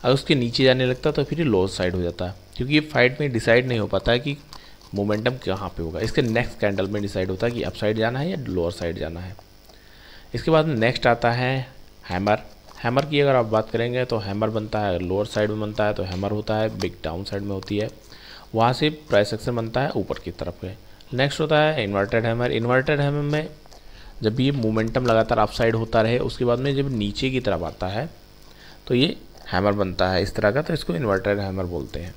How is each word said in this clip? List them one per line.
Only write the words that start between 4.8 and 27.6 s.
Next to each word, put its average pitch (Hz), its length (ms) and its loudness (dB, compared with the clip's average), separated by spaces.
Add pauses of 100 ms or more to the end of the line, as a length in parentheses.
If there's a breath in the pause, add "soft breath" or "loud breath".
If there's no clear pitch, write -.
momentum 107 420 0 (100)
कहाँ 95 220 -4
पे - 140 -8
होगा। 82 180 -6
इसके 113 220 0
next 117 380 0
कैंडल 98 280 0
में 104 140 -4
decide 98 280 -2
होता 95 160 -2
है 123 60 0
कि 120 100 -4
upside 107 360 -2
जाना 120 200 0
है 160 120 -2
या 190 60 -4
लोअर 92 360 -2
side 85 260 -6
जाना 82 220 -8
है। 92 160 -12 (1000 loud breath)
इसके 120 160 -2
बाद 160 160 6
next 123 400 2
आता 117 260 4
है 127 360 -2 (400)
hammer। 101 300 2 (460)
hammer 127 200 2
की 147 160 0
अगर 139 140 4
आप 120 120 4
बात 110 240 0
करेंगे 123 340 0
तो 117 140 -2
hammer 104 320 -2
बनता 107 300 -4
है, 95 180 0
lower 92 280 0
side 107 240 0
में 107 100 -4
बनता 107 260 -2
है 104 80 0
तो 98 80 -4
hammer 95 280 -2
होता 107 260 -2
है, 110 220 -2
big 90 140 -2 (120)
down 82 200 -6
side 98 180 -6
में 101 100 -6
होती 98 260 -4
है, 110 120 -2 (640 loud breath)
वहाँ 113 180 6
से 151 160 2 (200)
price 104 260 4
एक्शन 120 220 -4
बनता 113 240 -2
है 139 100 0
ऊपर - 280 -4
की - 120 -8
तरफ - 340 -8
है। 98 120 -10 (380 loud breath)
Next 139 260 0
होता 151 200 4
है 151 240 2
inverted 101 420 2
hammer। 120 260 0
Inverted 131 480 2
hammer 143 220 0
में 151 260 -2 (760 loud breath)
जब 113 180 0
ये 135 100 4
momentum 117 560 0
लगातार 113 320 4
upside 113 360 2
होता 113 280 2
रहे, 113 160 2
उसके - 260 -2
बाद 120 140 2
में 139 180 0
जब 139 160 -2
नीचे 107 380 -2
की 127 100 0
तरफ 90 220 -2